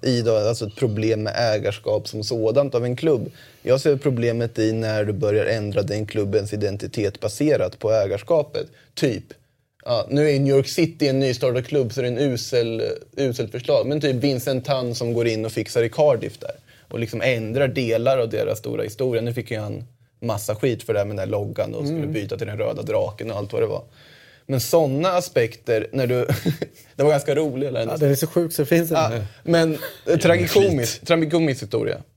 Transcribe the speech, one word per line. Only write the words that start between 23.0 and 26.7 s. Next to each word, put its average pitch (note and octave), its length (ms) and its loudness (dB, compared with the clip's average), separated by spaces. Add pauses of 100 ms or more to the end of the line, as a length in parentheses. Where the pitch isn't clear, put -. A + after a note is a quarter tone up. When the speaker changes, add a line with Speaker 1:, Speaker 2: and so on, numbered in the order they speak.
Speaker 1:
och G2 60 -4
allt G2+ 160 -8
vad A2+ 80 0
det A2+ 60 2
var. G2+ 160 -4 (680)
Men C3+ 100 0
såna D#3 500 2
aspekter, B2 840 0
när B2+ 160 0
du, B2 80 2 (460)
<laughs> - 340 -14